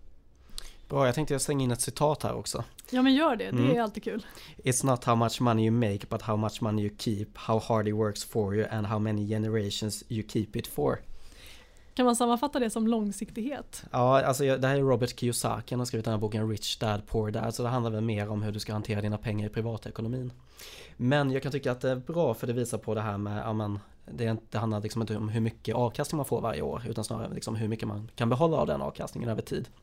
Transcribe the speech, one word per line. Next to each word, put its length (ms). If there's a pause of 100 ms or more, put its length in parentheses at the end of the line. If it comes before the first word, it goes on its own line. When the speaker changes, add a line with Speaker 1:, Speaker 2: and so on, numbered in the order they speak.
(880)
Speaker 1:
Bra, 180
jag 80
tänkte 200
jag 60
slänger 240
in 60
ett 100
citat 420
här 120
också. 300 (260)
Speaker 2:
Ja, 120
men 120
gör 220
det. 140
Det 80
Speaker 1:
Mm. 180
Speaker 2:
är 60
alltid 200
kul. 240 (380)
Speaker 1:
"It's 220
not 180
how 120
much 240
money 260
you 80
make, 340
but 140
how 140
much 260
money 220
you 140
keep, 360
how 260
hard 280
it 60
works 300
for 300
you 160
and 160
how 120
many 300
generations 800
you 200
keep 240
it 140
for." 320 (960)
Speaker 2:
Kan 120
man 100
sammanfatta 420
det 120
som 180
långsiktighet? 1000
Speaker 1:
Ja, 320
alltså 220
jag, 160
det 80
här 80
är 60
Robert 380
Kiyosaki, 540
han 60
har 60
skrivit 180
den 100
här 60
boken 280
Rich 300
Dad, 280
Poor 240
Dad, 240
så 80
det 60
handlar 220
väl 140
mer 240
om 140
hur 100
du 80
ska 120
hantera 280
dina 180
pengar 280
i 40
privatekonomin. 840 (640)
Men 340
jag 120
kan 100
tycka 200
att 80
det 100
är 60
bra, 380
för 120
det 60
visar 260
på 160
det 60
här 180
med, 200
ja, 140
men, 260 (320)
det 160
är 40
inte, 200
det 80
handlar 220
liksom 200
inte 160
om 120
hur 120
mycket 340
avkastning 420
man 100
får 140
varje 220
år, 260
utan 160
snarare 300
liksom 220
hur 120
mycket 200
man 260
kan 140
behålla 280
av 100
den 160
avkastningen 480
över 120
tid. 260 (140)